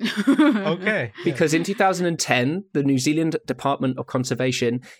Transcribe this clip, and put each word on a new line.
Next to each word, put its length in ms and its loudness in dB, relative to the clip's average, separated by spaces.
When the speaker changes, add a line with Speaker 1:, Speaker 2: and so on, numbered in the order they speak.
Speaker 1:
<laughs> 260 -2
Speaker 2:
Okay. 840 2
Speaker 3:
Because 300 2
in 80 2
two 120 -4
thousand 320 2
and 120 -2
ten, 540 0
the 100 2
New 160 2
Zealand 380 0
Department 520 -2
of 100 -8
Conservation 720 -2